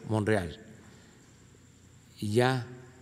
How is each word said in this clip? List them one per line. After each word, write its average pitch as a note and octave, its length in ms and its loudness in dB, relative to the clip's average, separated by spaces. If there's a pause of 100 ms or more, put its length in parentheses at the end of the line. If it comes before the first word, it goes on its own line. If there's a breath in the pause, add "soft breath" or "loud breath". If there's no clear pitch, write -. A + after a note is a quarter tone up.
Monreal. G#2 520 0 (1600 soft breath)
Y G#2 120 -4
ya, B2 340 2 (360)